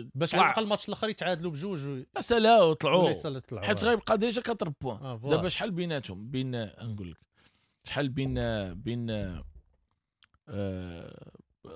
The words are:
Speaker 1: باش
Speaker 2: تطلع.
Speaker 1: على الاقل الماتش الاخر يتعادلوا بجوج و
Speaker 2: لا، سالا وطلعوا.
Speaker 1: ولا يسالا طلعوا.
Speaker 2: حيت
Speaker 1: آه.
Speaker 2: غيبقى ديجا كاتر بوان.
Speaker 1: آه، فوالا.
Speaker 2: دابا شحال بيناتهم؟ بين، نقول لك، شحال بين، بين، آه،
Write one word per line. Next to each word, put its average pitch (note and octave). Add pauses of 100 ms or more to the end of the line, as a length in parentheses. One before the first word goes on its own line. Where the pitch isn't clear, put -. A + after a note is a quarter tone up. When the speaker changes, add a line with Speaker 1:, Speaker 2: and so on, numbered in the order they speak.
(160)
Speaker 1:
باش D#3+
Speaker 2:
تطلع. E3
Speaker 1:
على F3
الاقل A3
الماتش G#3
الاخر G#3+
يتعادلوا E3+
بجوج D3+
و C#3 (120)
Speaker 2:
لا، -
سالا A3+
وطلعوا. D#3+
Speaker 1:
ولا E3+
يسالا C3
طلعوا. G#2
Speaker 2:
حيت G3+
Speaker 1:
آه. G#3+
Speaker 2:
غيبقى A3
ديجا A3+
كاتر G#3
بوان. B2+
Speaker 1:
آه، B2+
فوالا. C3+
Speaker 2:
دابا E3+
شحال G#3
بيناتهم؟ C#3
بين، C3 (140)
نقول G2+
لك، - (680)
شحال C#3
بين، C3 (400)
بين، A#2 (1400)
آه، F#2 (440)